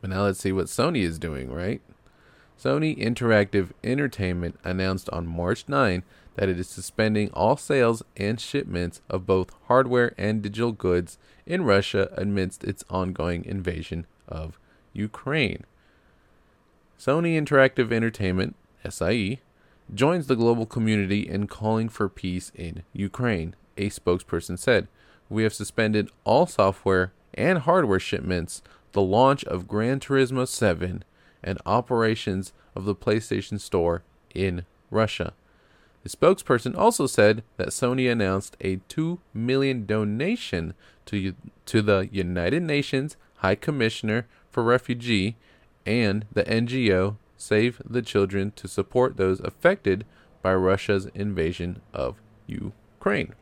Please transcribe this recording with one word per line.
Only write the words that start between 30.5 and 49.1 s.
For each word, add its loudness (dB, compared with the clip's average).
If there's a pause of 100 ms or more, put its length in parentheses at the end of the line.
and -4
operations 0 (240)
of -6
the 0
PlayStation -2
Store 0 (300)
in -2 (260)
Russia." -2 (680)
The -12
spokesperson 2
also 2
said 4 (140)
that -2
Sony 0
announced -2
a -2 (100)
two -4 (140)
million 0
donation -2 (320)
to, -4 (320)
to 2
the 2
United -2
Nations -2 (200)
High 2
Commissioner -2 (240)
for -2
Refugee 0 (500)
and 0
the 0
N 2
G 2
O 0 (180)
Save 0
the -2
Children 0
to -14
support 0